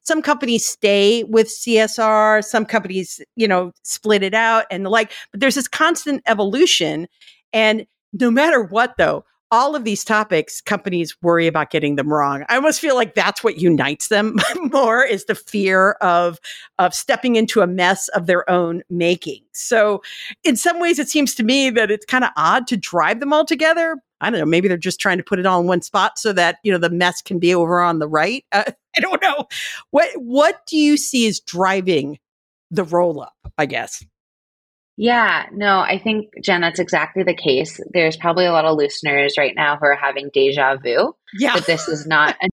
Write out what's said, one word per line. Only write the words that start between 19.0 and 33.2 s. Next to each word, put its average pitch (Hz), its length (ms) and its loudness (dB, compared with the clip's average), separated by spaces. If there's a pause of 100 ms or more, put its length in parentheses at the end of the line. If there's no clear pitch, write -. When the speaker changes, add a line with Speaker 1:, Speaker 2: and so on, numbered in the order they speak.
Speaker 1:
So 214 520 0 (420)
in 294 100 4
some 339 240 0
ways, 339 200 0
it 294 100 -4
seems 285 260 0
to 240 80 -2
me 269 260 2
that 220 220 2
it's 208 140 -6
kinda 262 320 0
odd 185 300 2
to 240 100 -2
drive 180 420 -2
them 277 140 -2
all 302 100 4
together. 320 540 0 (240)
I 175 80 -2
don't 226 100 -2
know, 151 60 0
maybe 170 240 2
they're 180 80 -2
just 170 240 -6
trying 185 160 0
to 175 60 -6
put - 160 -4
it 180 60 -2
all 185 140 2
in 175 80 0
one 180 140 0
spot - 360 -2
so 214 140 -2
that, 175 320 0
you 208 80 0
know, 185 60 2
the 170 140 0
mess 175 300 -2
can - 180 -6
be 170 140 2
over 175 280 2
on 170 180 2
the 151 80 -4
right. 165 460 -2
Uh, 202 100 2 (160)
<laughs> - 160 -8
I 330 60 0
don't 370 200 -2
know. 294 260 -2 (420)
What, 294 260 4
what 285 500 0
do 320 120 -4
you 294 180 4
see 247 320 0
as 190 140 -4
driving 180 800 -2 (500)
the 175 160 -4
roll 165 340 0
up, - 160 -16 (220)